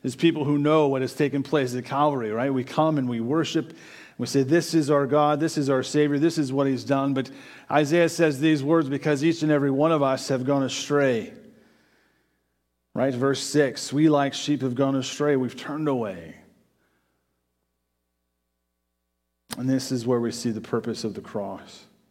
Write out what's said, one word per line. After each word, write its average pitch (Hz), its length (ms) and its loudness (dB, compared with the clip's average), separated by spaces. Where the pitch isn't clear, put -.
is 127 140 -6
people 156 280 2
who 147 140 0
know 151 300 4
what 131 140 0
has 127 120 -4
taken 139 300 -2
place 127 320 0
at 123 80 -6
Calvary, 135 480 0
right? 131 200 -2
We 127 120 -2
come 156 340 0
and 127 100 -2
we 117 120 -4
worship. 151 520 -2
We 123 80 -4
say, 139 160 0
"This 160 320 0
is 147 160 2
our 143 160 4
God. 147 320 2
This 156 180 -2
is 139 140 0
our 131 140 2
Savior. 147 340 2
This 165 200 2
is 131 140 -2
what 139 140 2
he's 127 160 0
done." 139 320 0
But 131 160 -2
Isaiah 156 380 4
says 156 320 0
these 151 240 2
words, 156 240 2
"Because 143 340 -2
each 160 220 2
and 151 80 2
every 143 180 2
one 147 220 2
of 147 100 2
us 131 240 0
have 127 180 -2
gone 139 200 0
astray." 131 680 0
Right? 131 200 0
Verse 135 260 0
six, - 520 -2
"We 151 160 4
like 139 260 2
sheep 143 280 -4
have 127 120 -2
gone 135 220 2
astray. 143 400 0
We've 127 180 -2
turned 151 320 -6
away." 98 480 -4
And 127 140 -2
this 131 220 -2
is 120 120 -4
where 123 140 2
we 117 140 0
see - 180 -4
the 107 100 -6
purpose 113 440 -6
of 104 100 -6
the 104 60 -12
cross. - 640 -10